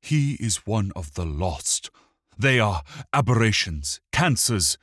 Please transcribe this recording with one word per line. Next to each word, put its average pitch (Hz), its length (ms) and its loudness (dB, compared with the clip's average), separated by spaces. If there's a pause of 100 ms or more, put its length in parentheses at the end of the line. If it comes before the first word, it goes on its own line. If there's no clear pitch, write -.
He 143 340 0
is 110 300 -4
one 101 300 0
of 80 180 -10
the 90 120 -4
lost. 80 640 -4 (480)
They 127 220 2
are 101 240 2 (300)
aberrations, 110 880 2 (120)
cancers. 120 720 2